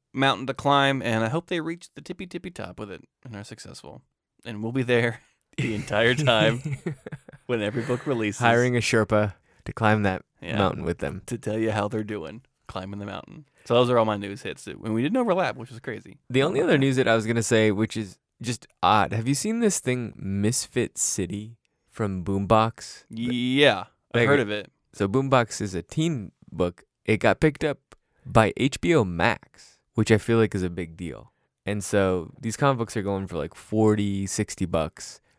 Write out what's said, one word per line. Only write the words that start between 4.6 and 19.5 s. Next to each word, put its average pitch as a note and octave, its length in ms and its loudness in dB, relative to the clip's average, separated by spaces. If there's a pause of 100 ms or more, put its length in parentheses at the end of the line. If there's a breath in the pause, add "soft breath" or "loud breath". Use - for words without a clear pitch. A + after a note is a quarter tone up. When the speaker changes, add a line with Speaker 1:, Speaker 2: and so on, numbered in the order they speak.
Speaker 1:
we'll A#2 100 -6
be C3 100 0
there A#2 380 0 (180)
<laughs> - 180 -20
the A2+ 180 -2
entire A2+ 400 2
time B2 640 2 (320)
Speaker 2:
<laughs> - 360 -20
Speaker 1:
when A#2+ 160 -2
every A2 200 -2
book B2 240 -4
releases. A2+ 340 -2
Speaker 2:
Hiring A#2+ 360 4
a A#2 40 2
Sherpa G#2+ 540 2 (300 soft breath)
to - 80 -10
climb G#2+ 320 2
that F#2 180 0 (180)
Speaker 1:
Yeah. E2+ 180 -6
Speaker 2:
mountain F2+ 260 0
with E2+ 140 -2
them. - 280 -6
Speaker 1:
To A#2+ 100 -6
tell A2 220 -6
you A2 140 0
how G#2 160 -2
they're G#2+ 160 -4
doing, G#2 380 -10 (260)
climbing G2 320 -10
the G2+ 60 -10
mountain. G2+ 400 -14 (200)
So B2 80 2
those B2 160 4
are A#2+ 80 4
all A2 60 6
my G#2+ 120 0
news G2+ 260 -8
hits. - 260 -10
And - 120 -12
we A2 220 -2
didn't F3+ 160 -2
overlap, F3+ 380 0
which A#2+ 140 -14
was A2+ 100 -18
crazy. G#2 380 -12 (120)
Speaker 2:
The C3 140 4
only D#3 180 0
other F3+ 160 4
news C3+ 180 2
that B2+ 120 2
I A2+ 80 6
was A2 100 0
gonna A#2 160 0
say, A2 300 4
which G#2+ 240 -2
is G2+ 220 -10 (220)
just A#2+ 260 -8 (160)
odd. F#2 300 4
Have A2 160 -2
you C#3+ 60 2
seen A3 260 -2